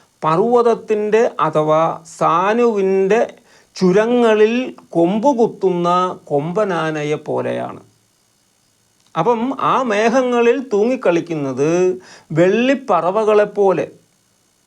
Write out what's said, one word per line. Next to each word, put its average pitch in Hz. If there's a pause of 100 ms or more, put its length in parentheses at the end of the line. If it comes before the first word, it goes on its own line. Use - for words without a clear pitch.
(220)
പർവ്വതത്തിൻ്റെ 214
അഥവാ 156 (140)
സാനുവിൻ്റെ 190 (540)
ചുരങ്ങളിൽ 226 (160)
കൊമ്പുകുത്തുന്ന 180
കൊമ്പനാനയെ 156
പോലെയാണ്. 123 (1300)
അപ്പം 240
ആ 185
മേഘങ്ങളിൽ 240
തൂങ്ങിക്കളിക്കുന്നത് 175 (300)
വെള്ളിപ്പറവകളെപ്പോലെ, 202 (800)